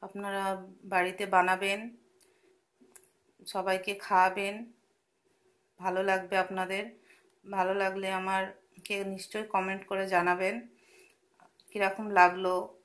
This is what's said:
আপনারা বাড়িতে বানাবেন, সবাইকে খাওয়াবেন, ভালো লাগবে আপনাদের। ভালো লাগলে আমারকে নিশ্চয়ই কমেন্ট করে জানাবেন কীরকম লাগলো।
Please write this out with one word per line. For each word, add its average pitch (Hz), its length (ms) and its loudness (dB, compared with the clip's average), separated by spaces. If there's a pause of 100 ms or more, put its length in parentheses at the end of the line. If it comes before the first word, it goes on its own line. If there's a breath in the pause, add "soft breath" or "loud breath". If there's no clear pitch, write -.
আপনারা 196 380 -6 (480)
বাড়িতে 185 320 0 (100)
বানাবেন, 190 460 4 (1700 soft breath)
সবাইকে 190 400 -2 (120)
খাওয়াবেন, 190 500 2 (1300)
ভালো 185 180 0 (100)
লাগবে 190 340 0
আপনাদের। 190 400 -4 (720 soft breath)
ভালো 190 160 2 (100)
লাগলে 190 260 -2 (120)
আমারকে 190 760 -4 (180)
নিশ্চয়ই 214 400 -8
কমেন্ট 190 360 -2
করে 196 140 -2 (100)
জানাবেন 180 400 2 (1160 soft breath)
কীরকম 202 360 -2 (120)
লাগলো। 185 360 6 (300)